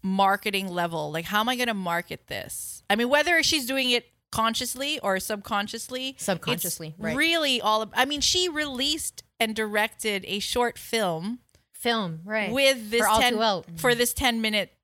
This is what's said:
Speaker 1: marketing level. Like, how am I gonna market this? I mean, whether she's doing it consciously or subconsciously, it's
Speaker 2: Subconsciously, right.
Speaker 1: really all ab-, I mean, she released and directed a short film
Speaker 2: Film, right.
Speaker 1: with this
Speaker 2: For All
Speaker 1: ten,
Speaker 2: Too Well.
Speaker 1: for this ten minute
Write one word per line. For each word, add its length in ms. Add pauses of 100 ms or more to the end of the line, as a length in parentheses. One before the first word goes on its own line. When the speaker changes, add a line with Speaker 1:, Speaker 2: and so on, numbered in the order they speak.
Speaker 1:
marketing 640
level. 440
Like, 140
how 140
am 100
I 60
gonna 180
market 540
this? 640
I 60
mean, 140
whether 340
she's 220
doing 260
it 160 (240)
consciously 680
or 200
subconsciously, 880
it's 140
Speaker 2:
Subconsciously, 720
right. 180
Speaker 1:
really 460
all 220
ab-, 100
I 120
mean, 160
she 280
released 760 (160)
and 160
directed 720
a 120
short 400
film 600 (340)
Speaker 2:
Film, 520
right. 260
Speaker 1:
with 400
this 100
Speaker 2:
For 60
All 120
Speaker 1:
ten, 140
Speaker 2:
Too 60
Well. 260 (100)
Speaker 1:
for 200
this 180
ten 280
minute 300 (120)